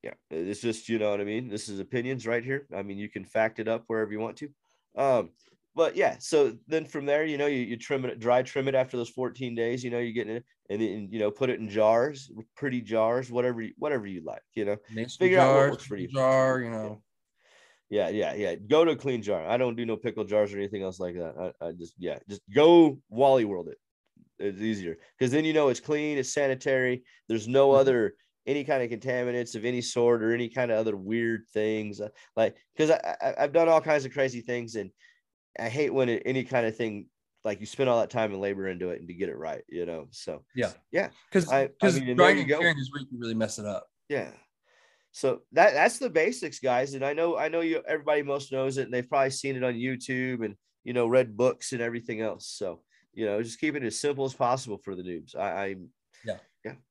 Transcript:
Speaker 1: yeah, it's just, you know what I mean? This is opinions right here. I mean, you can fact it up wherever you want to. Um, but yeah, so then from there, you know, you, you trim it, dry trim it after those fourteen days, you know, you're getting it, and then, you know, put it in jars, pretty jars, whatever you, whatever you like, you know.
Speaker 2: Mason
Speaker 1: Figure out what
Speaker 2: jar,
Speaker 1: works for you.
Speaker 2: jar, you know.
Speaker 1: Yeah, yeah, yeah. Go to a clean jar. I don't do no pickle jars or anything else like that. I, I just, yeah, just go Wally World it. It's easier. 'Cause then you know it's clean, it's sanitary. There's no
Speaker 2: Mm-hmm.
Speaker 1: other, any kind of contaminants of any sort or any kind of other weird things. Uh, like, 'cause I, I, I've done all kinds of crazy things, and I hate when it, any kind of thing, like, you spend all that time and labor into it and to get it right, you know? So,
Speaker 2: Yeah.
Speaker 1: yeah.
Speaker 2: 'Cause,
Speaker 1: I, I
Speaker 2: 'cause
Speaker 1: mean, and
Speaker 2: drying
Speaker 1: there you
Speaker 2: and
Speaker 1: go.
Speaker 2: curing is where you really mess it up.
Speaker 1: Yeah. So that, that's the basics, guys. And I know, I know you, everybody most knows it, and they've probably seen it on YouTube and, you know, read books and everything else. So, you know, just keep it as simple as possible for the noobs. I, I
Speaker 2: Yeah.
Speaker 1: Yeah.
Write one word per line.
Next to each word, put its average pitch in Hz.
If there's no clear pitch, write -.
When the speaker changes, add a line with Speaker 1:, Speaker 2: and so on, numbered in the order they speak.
Speaker 1:
yeah, 55
it's 87
just, 113
you 113
know 107
what 101
I 101
mean? 113
This 107
is 98
opinions 123
right 117
here. 135
I 98
mean, 101
you 104
can 95
fact 110
it 110
up 113
wherever 110
you 107
want 113
to. 147
Um, 123
but 160
yeah, 185
so 139
then 160
from 147
there, 147
you 151
know, 143
you, 139
you 120
trim 135
it, 123
dry 123
trim 135
it 135
after 127
those 117
fourteen 123
days, 120
you 123
know, 120
you're 120
getting 110
it, 120
and 107
then, 104
you 110
know, 104
put 127
it 107
in 110
jars, 117
pretty 127
jars, 113
whatever 120
you, 107
whatever 135
you 92
like, 71
you 107
know. 104
Speaker 2:
Mason 113
Speaker 1:
Figure 185
out 135
what -
Speaker 2:
jar, 139
Speaker 1:
works -
for 104
you. 90
Speaker 2:
jar, 131
you 117
know. 107
Speaker 1:
Yeah, 101
yeah, 101
yeah. 104
Go 139
to 165
a 143
clean 127
jar. 92
I 110
don't 123
do 120
no 110
pickle 110
jars 101
or 101
anything 101
else 92
like 90
that. 85
I, 82
I 82
just, 85
yeah, 82
just 101
go 156
Wally 127
World 90
it. -
It's 98
easier. 98
'Cause 127
then 151
you 156
know 147
it's 120
clean, 151
it's 131
sanitary. 131
There's 113
no 135
Speaker 2:
Mm-hmm. 135
Speaker 1:
other, 123
any 143
kind 139
of 117
contaminants 123
of 110
any 123
sort 120
or 117
any 120
kind 123
of 110
other 110
weird 113
things. 107
Uh, 104
like, 113
'cause 156
I, -
I, -
I've 143
done 165
all 160
kinds 151
of 131
crazy 131
things, 120
and 98
I 117
hate 139
when 127
it, 113
any 131
kind 123
of 107
thing, 107
like, 101
you 107
spend 131
all 117
that 98
time 110
and 95
labor 98
into 90
it 82
and 85
to 87
get 90
it 73
right, 76
you 85
know? 80
So, 76
Speaker 2:
Yeah. 113
Speaker 1:
yeah. 185
Speaker 2:
'Cause, 175
Speaker 1:
I, 170
I -
Speaker 2:
'cause 190
Speaker 1:
mean, 127
and 123
Speaker 2:
drying 185
Speaker 1:
there -
you -
Speaker 2:
and 131
Speaker 1:
go. 147
Speaker 2:
curing 165
is 131
where 139
you 131
really 117
mess 110
it 104
up. 98
Speaker 1:
Yeah. 123
So -
that, 160
that's 175
the 254
basics, 160
guys. 131
And 135
I 143
know, 165
I 151
know 165
you, 165
everybody 151
most 139
knows 131
it, 131
and 117
they've 123
probably 135
seen 135
it 127
on 123
YouTube 127
and, 101
you 120
know, 120
read 120
books 123
and 120
everything 117
else. 104
So, 90
you 110
know, 104
just 113
keep 151
it 139
as 107
simple 135
as 131
possible 123
for 98
the 90
noobs. 87
I, 98
I 98
Speaker 2:
Yeah. 104
Speaker 1:
Yeah. 127